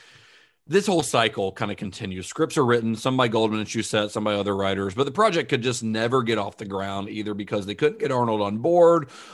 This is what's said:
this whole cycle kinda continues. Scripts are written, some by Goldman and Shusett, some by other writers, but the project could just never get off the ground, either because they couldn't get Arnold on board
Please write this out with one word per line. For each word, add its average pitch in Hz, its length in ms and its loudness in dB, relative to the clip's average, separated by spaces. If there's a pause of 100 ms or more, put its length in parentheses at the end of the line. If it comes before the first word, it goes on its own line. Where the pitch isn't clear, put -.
(680)
this 190 200 2
whole 175 160 2
cycle 110 480 0
kinda 101 240 -4
continues. 95 540 -10
Scripts 160 280 -2
are 147 80 4
written, 117 300 2
some 131 220 -2
by 127 100 4
Goldman 110 320 2
and 104 100 -6
Shusett, 107 420 -2
some 110 120 -4
by 107 120 0
other 101 200 0
writers, 98 400 -2
but 120 80 0
the 139 80 -2
project 170 380 0
could 120 140 0
just 120 200 -2
never 117 400 0
get 110 160 0
off 101 200 -6
the 90 60 -12
ground, 98 440 -6
either 107 260 -6
because 101 320 -4
they 104 80 -6
couldn't 151 240 0
get - 140 -2
Arnold 117 280 2
on 101 180 -2
board 170 500 6 (260)